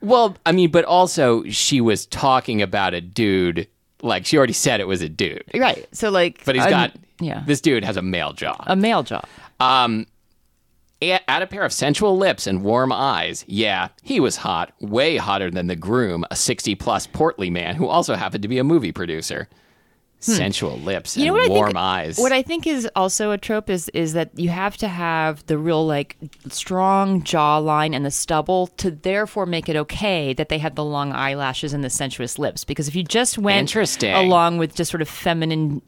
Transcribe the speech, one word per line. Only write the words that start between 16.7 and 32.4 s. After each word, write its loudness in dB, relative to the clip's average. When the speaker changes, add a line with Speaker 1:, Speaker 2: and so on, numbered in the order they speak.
Speaker 1:
portly -2
man -4
who -2
also 0
happened -6
to -4
be -2
a 2
movie 2
producer. -6
Speaker 2:
Hmm. -2
Speaker 1:
Sensual -2
lips -8
Speaker 2:
You 0
know 2
Speaker 1:
and 4
Speaker 2:
what 2
I 4
Speaker 1:
warm 4
Speaker 2:
think, -2
Speaker 1:
eyes. -2
Speaker 2:
what 2
I 2
think -4
is -2
also 0
a -2
trope -4
is, -2
is -2
that -4
you 0
have -4
to -6
have -4
the 0
real, 2
like, -4
strong 2
jawline 2
and -2
the -2
stubble 0
to -4
therefore -2
make -2
it 0
okay -2
that -2
they 0
have -4
the -4
long -4
eyelashes -4
and -4
the -2
sensuous -6
lips. -4